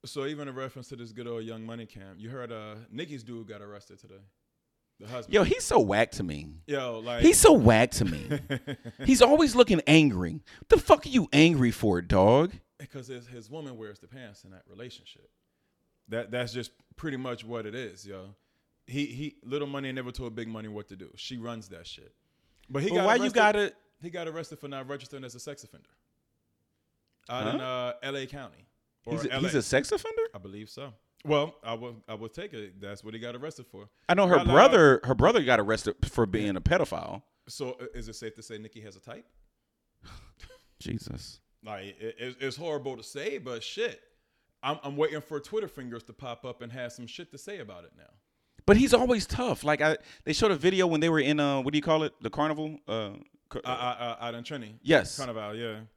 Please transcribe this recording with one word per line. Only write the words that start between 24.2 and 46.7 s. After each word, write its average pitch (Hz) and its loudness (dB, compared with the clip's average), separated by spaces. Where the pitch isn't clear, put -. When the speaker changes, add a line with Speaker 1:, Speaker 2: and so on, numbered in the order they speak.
Speaker 1:
arrested 156 -12
for 147 -16
not 135 -12
registering 135 -12
as 120 -16
a 120 -18
sex 143 -16
offender - -20
out 123 -6
in, 131 -4
Speaker 2:
Huh? 131 -8
Speaker 1:
uh, 123 -6
L 139 -8
A 135 -8
County. 131 -18
Or - -8
Speaker 2:
He's 165 -6
a, 123 -4
Speaker 1:
L 135 -2
A. - -2
Speaker 2:
he's 175 -2
a 127 2
sex - -2
offender? 453 -4
Speaker 1:
I - -14
believe 98 -16
so. 135 -16
Well, 151 0
I 113 -6
will, 117 -10
I 110 -10
will 110 -12
take 175 -14
it. 98 -14
That's 101 -14
what 110 -14
he 113 -12
got 120 -12
arrested 135 -14
for. 101 -20
Speaker 2:
I 180 6
know 190 6
her 180 6
Speaker 1:
Got, - 6
uh, - 6
Speaker 2:
brother, 165 10
her 127 2
brother 170 4
got 123 4
arrested 107 0
for 117 0
being 101 -2
a 92 -4
pedophile. 123 -2
Speaker 1:
So, 127 -10
uh, 127 -12
is 113 -10
it 110 -16
safe 110 -12
to 113 -20
say 107 -16
Nicki 107 -18
has 101 -20
a 95 -20
type? 120 -20
Speaker 2:
<sighs> - -20
Jesus. - -12
Speaker 1:
Like, 101 -14
it, 110 -12
it's, 127 -12
it's 131 -8
horrible 143 -8
to 110 -18
say, 160 -10
but 123 -12
shit. 208 -8
I'm, 147 -4
I'm 143 -10
waiting 151 -2
for 147 -10
Twitter 208 -8
fingers 120 -14
to 117 -20
pop 120 -14
up 123 -12
and 117 -14